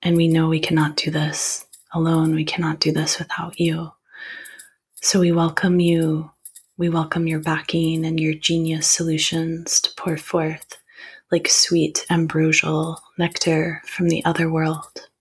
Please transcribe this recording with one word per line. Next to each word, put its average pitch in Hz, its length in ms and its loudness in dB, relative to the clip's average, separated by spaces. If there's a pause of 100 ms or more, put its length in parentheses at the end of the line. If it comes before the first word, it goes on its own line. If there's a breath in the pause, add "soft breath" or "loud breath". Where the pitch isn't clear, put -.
and 170 160 2
we 165 120 6
know 160 200 4
we 160 120 2
cannot 156 360 2
do - 140 -4
this - 560 -4 (260)
alone. 160 420 2
We 156 120 0
cannot 156 340 -2
do 156 100 2
this 156 280 0
without - 420 -8
you. 165 320 -2 (1080 loud breath)
So - 180 2
we 175 100 4
welcome 170 480 2
you. 165 520 2 (480)
We 175 100 0
welcome 165 400 0
your 160 120 -2
backing 160 680 -2
and 160 120 -2
your 156 140 0
genius 160 560 0
solutions 165 920 0
to - 160 -2
pour 165 180 -2
forth 156 600 -4 (520 loud breath)
like 165 180 0
sweet - 600 2
ambrosial 160 920 2 (160)
nectar 165 680 0
from - 240 0
the 165 160 0
other 165 260 0
world. 160 580 -4 (120)